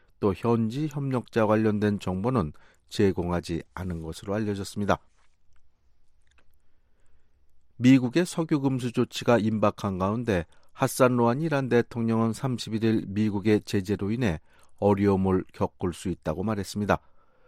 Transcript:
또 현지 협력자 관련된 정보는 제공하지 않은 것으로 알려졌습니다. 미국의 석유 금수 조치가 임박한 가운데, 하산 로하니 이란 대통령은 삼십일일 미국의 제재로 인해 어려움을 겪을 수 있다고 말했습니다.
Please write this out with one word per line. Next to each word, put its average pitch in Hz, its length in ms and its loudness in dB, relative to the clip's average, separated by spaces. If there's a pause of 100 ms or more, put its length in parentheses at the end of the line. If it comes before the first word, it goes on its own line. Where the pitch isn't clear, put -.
(220)
또 101 120 2
현지 117 560 -2
협력자 127 580 -2
관련된 104 520 2
정보는 95 540 -2 (340)
제공하지 87 760 -2 (100)
않은 85 300 -8
것으로 87 320 -8
알려졌습니다. 101 640 -2 (2750)
미국의 127 480 6
석유 160 360 -2
금수 127 320 -2
조치가 120 460 2
임박한 104 580 0
가운데, 101 480 -2 (300)
하산 127 420 2
로하니 120 280 2
이란 139 240 -2
대통령은 113 640 0
삼십일일 110 720 -2
미국의 104 540 0
제재로 98 480 -4
인해 110 300 -2 (400)
어려움을 98 640 2 (100)
겪을 95 400 -4
수 - 160 -8
있다고 82 320 -4
말했습니다. 101 560 -2 (500)